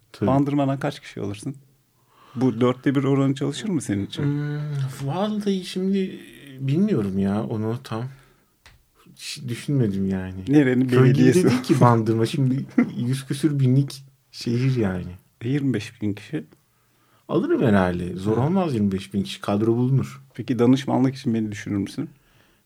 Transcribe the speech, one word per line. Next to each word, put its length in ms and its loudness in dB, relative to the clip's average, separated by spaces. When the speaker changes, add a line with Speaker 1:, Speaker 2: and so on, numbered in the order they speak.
Speaker 1:
Tabii. 160 -2
Speaker 2:
Bandırmadan 520 0
kaç 200 -6
kişi 220 -14
alırsın? 340 -10
Bu 260 0
dörtte 340 2
bir 80 0
oranı 320 2
çalışır 340 -6
mı 120 -2
senin 240 -2
için? 180 -10
Speaker 1:
Hmm, 840 -6
vallahi 580 -4
şimdi 540 -4
bilmiyorum 600 0
ya 240 0
onu 400 -4
tam. 220 -8
Hiç 320 -14
düşünmedim 640 -2
yani. 380 -6
Speaker 2:
Nerenin 400 4
Speaker 1:
Köy 120 4
gibi 40 8
Speaker 2:
belediyesi? 400 6
Speaker 1:
de 60 6
değil 140 0
ki 180 4
Bandırma. 440 4
Şimdi 400 0
yüz 280 -4
küsür 340 -2
binlik 440 2
şehir 440 0
yani. 360 -2
Speaker 2:
Yirmi 300 -2
beş 280 -6
bin 120 -4
kişi. 300 -10
Speaker 1:
Alırım 340 0
herhalde. 540 2
Zor 220 -2
Speaker 2:
Hı. 40 0
Speaker 1:
olmaz 320 0
yirmi 180 0
beş 220 -6
bin 100 -2
kişi. 180 -10
Kadro 340 0
bulunur. 460 0
Speaker 2:
Peki 260 -4
danışmanlık 560 2
için 180 -4
beni 180 -2
düşünür 260 -6
müsün? 320 -6